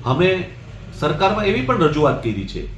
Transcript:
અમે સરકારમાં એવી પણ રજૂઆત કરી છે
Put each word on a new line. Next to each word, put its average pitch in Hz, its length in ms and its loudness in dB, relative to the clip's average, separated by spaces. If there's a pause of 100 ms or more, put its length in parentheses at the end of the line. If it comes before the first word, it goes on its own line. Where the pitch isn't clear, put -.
અમે 175 460 2 (500)
સરકારમાં 190 460 2
એવી 220 160 2
પણ 254 160 0
રજૂઆત 151 460 2
કરી 98 240 -2
છે 80 200 -8 (100)